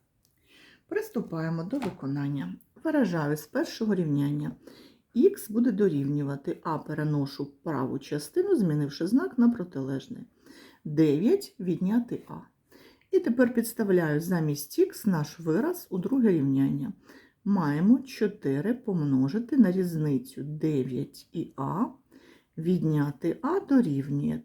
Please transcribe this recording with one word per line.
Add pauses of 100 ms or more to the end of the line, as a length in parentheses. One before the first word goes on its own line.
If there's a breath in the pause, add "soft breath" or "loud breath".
(880 soft breath)
Приступаємо
до
виконання. (300)
Виражаю
з
першого
рівняння. (600 loud breath)
Х
буде
дорівнювати,
а
переношу
в
праву
частину,
змінивши
знак
на
протилежний. (600 loud breath)
Дев'ять
відняти
а. (760 soft breath)
І
тепер
підставляю
замість
х
наш
вираз
у
друге
рівняння. (520 loud breath)
Маємо
чотири
помножити
на
різницю
дев'ять
і
а, (720 soft breath)
відняти
а
дорівнює